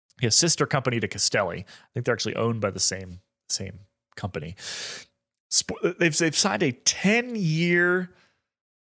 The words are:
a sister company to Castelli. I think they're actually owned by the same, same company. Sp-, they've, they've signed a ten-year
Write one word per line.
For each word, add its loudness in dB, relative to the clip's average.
a 2
sister 4
company 0
to -2
Castelli. 0
I -18
think -4
they're 2
actually -2
owned 0
by 0
the -8
same, -4
same -6
company. -6
Sp-, 0
they've, 4
they've 2
signed 2
a 2
ten-year 2